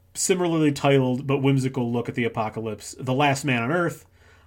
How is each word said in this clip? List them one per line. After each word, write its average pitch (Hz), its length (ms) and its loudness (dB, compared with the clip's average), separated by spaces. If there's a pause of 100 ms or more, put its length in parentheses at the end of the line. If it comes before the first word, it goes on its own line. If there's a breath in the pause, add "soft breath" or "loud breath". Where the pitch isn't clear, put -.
(160)
similarly 165 560 2
titled 139 560 2
but 135 160 0
whimsical 131 480 0
look 117 180 -2
at - 60 -6
the 120 80 0
apocalypse. 110 760 -6
The 127 140 -2
Last 139 320 0
Man 123 160 0
on 123 100 -2
Earth, 175 360 -2 (400 soft breath)